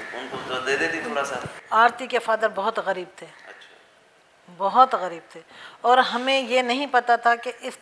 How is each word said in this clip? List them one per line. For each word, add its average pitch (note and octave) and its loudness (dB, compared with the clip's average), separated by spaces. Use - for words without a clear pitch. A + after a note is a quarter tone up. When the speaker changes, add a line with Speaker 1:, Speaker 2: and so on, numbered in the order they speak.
Speaker 1:
उनको C3 -10
तो B2+ -8
दे C3 0
देती D#3+ -4
थोड़ा C#3+ -2
सा? B2+ -8
Speaker 2:
आरती A#3+ 4
के A#3+ -2
फादर A3 0
बहुत G3 -4
गरीब F#3 -4
थे। E3+ -16
Speaker 1:
अच्छा। - -20
Speaker 2:
बहुत G3 4
गरीब F3 -6
थे, E3 -16
और B3 6
हमें C4 0
ये B3 0
नहीं B3+ -2
पता A#3+ 2
था A#3 2
कि A#3 -8
इस A#3+ -12